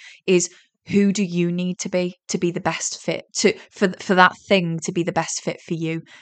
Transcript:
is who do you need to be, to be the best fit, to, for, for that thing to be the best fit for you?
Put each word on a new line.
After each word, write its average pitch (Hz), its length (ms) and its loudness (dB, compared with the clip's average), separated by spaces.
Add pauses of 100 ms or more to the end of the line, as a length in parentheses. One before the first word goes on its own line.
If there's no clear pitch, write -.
(260)
is 175 240 2 (380)
who 202 240 4
do 202 120 0
you 175 260 0
need 180 300 -4
to - 80 -8
be, 180 280 -2 (120)
to 196 100 -2
be 175 140 0
the 180 80 -6
best - 420 -6
fit, - 220 -6 (100)
to, - 180 2 (180)
for, 190 280 -2
for - 160 -2
that 185 180 8 (160)
thing 170 360 2
to 180 80 -6
be 175 100 -2
the 170 100 -2
best - 300 -4
fit - 180 -6
for - 140 -8
you? 160 280 -6 (200)